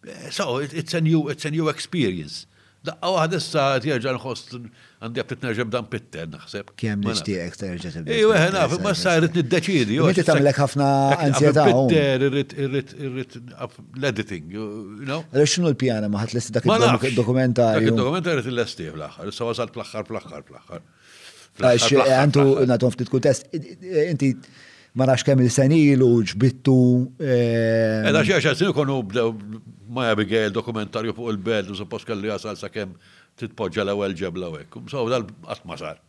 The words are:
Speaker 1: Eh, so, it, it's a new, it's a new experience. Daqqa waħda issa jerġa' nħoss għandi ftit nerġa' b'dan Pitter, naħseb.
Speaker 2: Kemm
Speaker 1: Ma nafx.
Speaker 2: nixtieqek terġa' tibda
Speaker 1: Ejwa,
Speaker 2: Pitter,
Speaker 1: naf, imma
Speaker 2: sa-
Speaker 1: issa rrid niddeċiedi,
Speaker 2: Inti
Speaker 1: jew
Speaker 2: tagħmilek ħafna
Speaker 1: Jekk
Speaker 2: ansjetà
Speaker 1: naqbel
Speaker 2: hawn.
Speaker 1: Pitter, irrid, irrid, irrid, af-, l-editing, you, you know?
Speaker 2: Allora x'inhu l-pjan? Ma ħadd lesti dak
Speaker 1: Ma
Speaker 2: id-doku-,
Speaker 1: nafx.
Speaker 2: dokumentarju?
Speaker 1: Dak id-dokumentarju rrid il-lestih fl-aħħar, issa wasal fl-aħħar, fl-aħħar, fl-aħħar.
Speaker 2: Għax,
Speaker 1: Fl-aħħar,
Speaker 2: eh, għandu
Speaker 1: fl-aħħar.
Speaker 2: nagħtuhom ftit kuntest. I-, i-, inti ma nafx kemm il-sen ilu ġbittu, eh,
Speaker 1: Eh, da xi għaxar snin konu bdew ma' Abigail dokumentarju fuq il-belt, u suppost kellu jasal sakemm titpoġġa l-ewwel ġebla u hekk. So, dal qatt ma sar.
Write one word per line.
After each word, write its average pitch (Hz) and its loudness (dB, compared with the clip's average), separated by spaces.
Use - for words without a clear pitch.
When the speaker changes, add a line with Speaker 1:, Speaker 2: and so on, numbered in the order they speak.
Speaker 1:
Eh, - -16
so, 135 -4
it, 143 -6
it's 160 -8
a 165 -2
new, 160 2
it's 143 -10
a 151 -6
new 156 -2
experience. 95 -4
Daqqa 165 -6
waħda 165 0
issa 147 -2
jerġa' 131 -4
nħoss 120 -10
għandi 117 -8
ftit - -10
nerġa' 120 -4
b'dan 113 -6
Pitter, 82 -10
naħseb. - -14
Speaker 2:
Kemm 107 -4
Speaker 1:
Ma 113 -2
nafx. 110 -6
Speaker 2:
nixtieqek 87 -6
terġa' 87 -10
tibda 156 -6
Speaker 1:
Ejwa, 214 4
Speaker 2:
Pitter, 185 2
Speaker 1:
naf, 160 0
imma 196 -2
Speaker 2:
sa- - -4
Speaker 1:
issa 180 2
rrid 165 2
niddeċiedi, 156 0
Speaker 2:
Inti 170 4
Speaker 1:
jew - 0
Speaker 2:
tagħmilek 143 4
ħafna 143 0
Speaker 1:
Jekk 139 2
Speaker 2:
ansjetà 143 4
Speaker 1:
naqbel 135 6
Speaker 2:
hawn. 131 2
Speaker 1:
Pitter, 139 2
irrid, 139 -2
irrid, 135 -6
irrid, 127 -10
af-, 123 -14
l-editing, 104 -4
you, 107 -8
you 135 -10
know? 160 -8
Speaker 2:
Allora 147 4
x'inhu 170 2
l-pjan? 113 0
Ma 101 0
ħadd 113 -4
lesti 113 -8
dak 120 2
Speaker 1:
Ma 220 4
Speaker 2:
id-doku-, 226 4
Speaker 1:
nafx. 127 -2
Speaker 2:
dokumentarju? 120 2
Speaker 1:
Dak 113 4
id-dokumentarju 151 0
rrid 120 -6
il-lestih 92 -6
fl-aħħar, 82 -12
issa 117 -6
wasal 117 -6
fl-aħħar, 107 -10
fl-aħħar, 82 -12
fl-aħħar. 76 -18
Speaker 2:
Għax, 123 4
Speaker 1:
Fl-aħħar, 135 4
Speaker 2:
eh, 131 6
għandu 143 4
Speaker 1:
fl-aħħar. 135 4
Speaker 2:
nagħtuhom 120 2
ftit 120 -6
kuntest. 131 0
I-, - -10
i-, 175 -2
inti 135 2
ma 131 0
nafx 127 2
kemm 135 4
il-sen 131 4
ilu 139 6
ġbittu, 127 2
eh, 113 2
Speaker 1:
Eh, - 2
da - 4
xi 196 2
għaxar 151 2
snin 185 0
konu 135 0
bdew 113 0
ma' 120 -2
Abigail 107 2
dokumentarju 110 -6
fuq 117 -8
il-belt, 104 -4
u 101 -10
suppost 101 -10
kellu 104 -6
jasal 101 -8
sakemm 98 -10
titpoġġa 107 -4
l-ewwel 101 -2
ġebla 90 -8
u 78 -12
hekk. 98 -18
So, 135 -4
dal 120 -2
qatt - -14
ma 82 -12
sar. 78 -12